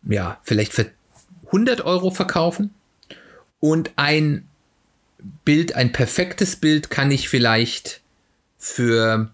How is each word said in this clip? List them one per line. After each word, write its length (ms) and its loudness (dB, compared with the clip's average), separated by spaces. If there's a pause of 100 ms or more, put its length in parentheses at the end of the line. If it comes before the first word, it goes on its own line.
ja, 400 -4
vielleicht 320 0
für 120 0 (640)
hundert 320 0
Euro 280 0
verkaufen 640 -2 (840)
und 360 2
ein 520 0 (960)
Bild, 320 2
ein 160 2
perfektes 640 -2
Bild 340 2
kann 220 0
ich 160 -2
vielleicht 720 0 (580)
für 760 0